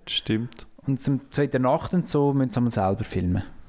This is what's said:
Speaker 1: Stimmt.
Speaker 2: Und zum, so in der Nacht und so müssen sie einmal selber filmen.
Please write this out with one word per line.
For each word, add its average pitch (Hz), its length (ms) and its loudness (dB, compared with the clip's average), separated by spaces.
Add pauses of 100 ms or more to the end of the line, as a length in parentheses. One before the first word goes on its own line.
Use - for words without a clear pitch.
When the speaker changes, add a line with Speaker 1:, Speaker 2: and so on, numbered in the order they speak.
Speaker 1:
Stimmt. - 600 -4 (200)
Speaker 2:
Und 135 140 0
zum, 139 300 0
so - 100 -2
in 143 100 2
der 131 100 0
Nacht 135 340 0
und 170 120 0
so 143 280 2
müssen 135 180 2
sie - 60 -2
einmal 120 120 2
selber 101 340 0
filmen. 90 380 0 (260)